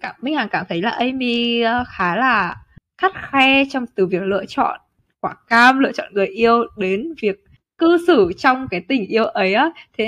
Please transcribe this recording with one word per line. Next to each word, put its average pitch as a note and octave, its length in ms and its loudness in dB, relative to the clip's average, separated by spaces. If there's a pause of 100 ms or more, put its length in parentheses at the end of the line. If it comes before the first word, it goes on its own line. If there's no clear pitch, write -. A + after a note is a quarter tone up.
cảm, C#4 220 -10
Minh C#4+ 120 -4
Hằng A#3+ 140 -4
cảm F3 200 -6
thấy E3+ 140 -4
là A3 80 -2
Amy, A#3+ 680 -2
ờ, A#3 280 -2
khá F3+ 280 -4
là G#3+ 400 0 (420)
khắt F#4+ 140 0 (200)
khe C4+ 380 4
trong B3+ 240 -6
từ F#3+ 120 2
việc F3+ 160 -2
lựa G3 260 -2
chọn - 320 -2 (400)
quả - 140 -6 (140)
cam, A#3+ 300 6
lựa C4+ 140 0
chọn - 220 -10
người G3 120 0
yêu A#3 380 2 (120)
đến G#3+ 460 -4
việc G3 220 -4 (340)
cư E4 280 4
xử G#3 320 4
trong C4 320 0
cái F3+ 180 -6
tình A#3+ 180 -2
yêu A3 180 0
ấy G3 300 0
á. C#4+ 160 2 (280)
Thế A3 100 -2